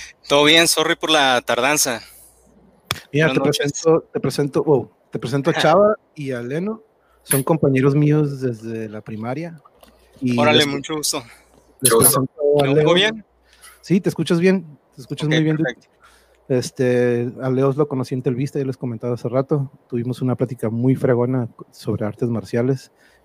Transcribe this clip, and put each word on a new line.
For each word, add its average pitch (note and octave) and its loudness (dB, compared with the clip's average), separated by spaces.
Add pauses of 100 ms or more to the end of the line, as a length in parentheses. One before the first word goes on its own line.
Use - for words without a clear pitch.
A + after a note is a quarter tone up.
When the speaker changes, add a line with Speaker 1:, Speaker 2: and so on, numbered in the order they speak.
(280)
Speaker 1:
Todo C#3+ 4
bien, E3 6
sorry D#3+ 0
por E3+ -6
la C3+ 4
tardanza. B2 0 (1080)
Speaker 2:
Mira, D3+ 2
Speaker 1:
Buenas - -2
Speaker 2:
te D#3 2 (100)
Speaker 1:
noches. D3 0 (140)
Speaker 2:
presento, D#3+ 2 (120)
te C#3 -4
presento, C#3 -2
wow, B2+ 0 (200)
te - -8
presento C3 -4
a - 2
Speaker 1:
Ajá. D3+ -2
Speaker 2:
Chava G3 4 (200)
y C3+ -8
a A#2+ -8
Leno. F3 -8 (400)
Son C3+ -2
compañeros C#3 2
míos D3 2
desde A2+ -6
la G#2 -14
primaria. B2+ -10 (600)
Y B2 -2
Speaker 1:
Órale, D3+ 4
Speaker 2:
les, D3 4
Speaker 1:
mucho C#3 -6
gusto. D3+ -4 (640)
Speaker 2:
les A#2+ 2
Speaker 3:
Mucho A#2 6
gusto. B2+ 4
Speaker 2:
presento D3 2
a - 4
Speaker 1:
¿Me C3+ 0
oigo D3 4
Speaker 2:
Leo. E3 4
Speaker 1:
bien? G#3+ 0 (580)
Speaker 2:
Sí, F#3+ 2
te F3 -2
escuchas E3+ 0
bien. E3+ 0 (160)
Te - -20
escuchas D3+ -8
Speaker 1:
Ok, D#3 0
Speaker 2:
muy D#3+ 2
bien. D#3 0
Speaker 1:
perfecto. C#3 -4 (600)
Speaker 2:
Este, B2 0 (100)
a C3 -2
Leos C3 2
lo D3 0
conocí C3 -4
en B2+ -6
Telvista, C3+ -2
ya C#3 -2
les C3 -6
comentaba B2 -6
hace A#2+ -6
rato. C3+ -2 (180)
Tuvimos B2 -6
una B2+ 0
plática A#2+ -4
muy B2 2
fregona B2 0 (240)
sobre A2 -4
artes A2 -4
marciales A#2+ -2 (320)